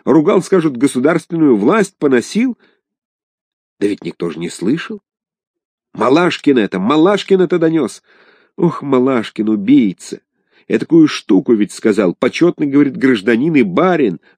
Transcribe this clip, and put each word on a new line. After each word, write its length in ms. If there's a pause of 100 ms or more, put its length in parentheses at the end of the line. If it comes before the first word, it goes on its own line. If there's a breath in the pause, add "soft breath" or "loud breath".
ругал, 400
скажут, 340
государственную 800
власть, 400
поносил. 600 (1200)
Да 80
ведь 160
никто 260
же 80
не 120
слышал. 520 (920)
Малашкин 640
это, 220
Малашкин 600
это 160
донес. 460 (520 soft breath)
Ох, 280
Малашкин, 680
убийца. 720 (460)
Этакую 400
штуку 460
ведь 180
сказал. 420
Почетный, 540
говорит, 280
гражданин 600
и 80
барин. 580 (160 soft breath)